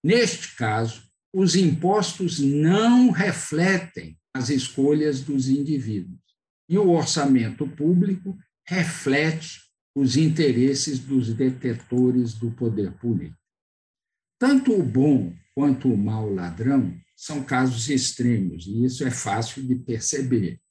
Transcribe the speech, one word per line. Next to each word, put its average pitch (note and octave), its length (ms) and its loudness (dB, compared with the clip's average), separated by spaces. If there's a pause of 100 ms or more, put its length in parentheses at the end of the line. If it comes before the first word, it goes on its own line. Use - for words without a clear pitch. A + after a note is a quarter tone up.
Neste A3 520 0
caso, A2+ 480 -4 (280)
os F#3 220 2
impostos F3+ 840 0
não G3 680 4
refletem E3+ 1080 -2 (160)
as B2+ 140 -4
escolhas C#3+ 720 0
dos C3 280 -2
indivíduos, A#2+ 720 -2 (500)
e E3+ 80 2
o G3 140 4
orçamento C#3 800 2
público F3+ 680 0 (300)
reflete D#3+ 960 -2 (340)
os C3 200 2
interesses C#3 800 2
dos B2 340 -2
detetores B2 1040 0
do A2+ 160 -6
poder G#2 440 -4
político. F2 440 -4 (1000)
Tanto C4 320 4
o F#3+ 100 4
bom B2 500 2 (220)
quanto C3+ 340 2
o A2+ 80 2
mau G#2+ 320 -2
ladrão F#2+ 640 -2 (220)
são D3 300 -8
casos B2+ 440 0
extremos, G#2+ 760 -2
e A2+ 180 -2
isso C3 220 -2
é B2 60 0
fácil A2+ 500 -6
de B2+ 140 -2
perceber. A#2+ 840 -4 (100)